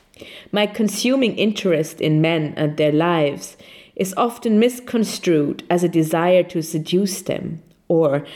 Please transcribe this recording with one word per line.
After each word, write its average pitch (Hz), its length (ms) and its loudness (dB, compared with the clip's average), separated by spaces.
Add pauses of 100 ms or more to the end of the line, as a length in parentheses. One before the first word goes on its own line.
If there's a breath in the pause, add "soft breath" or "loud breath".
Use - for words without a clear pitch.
(520 loud breath)
My 208 140 2
consuming 226 680 0
interest 180 640 -2
in 156 200 2
men 160 360 0
and 151 200 -2
their 151 160 2
lives 156 640 0 (400 loud breath)
is 190 200 -4
often 226 420 0
misconstrued 214 1120 0
as 175 140 2
a 180 60 2
desire 170 560 2
to 175 180 -6
seduce 180 600 -2
them - 400 -8 (260)
or 151 360 2 (100)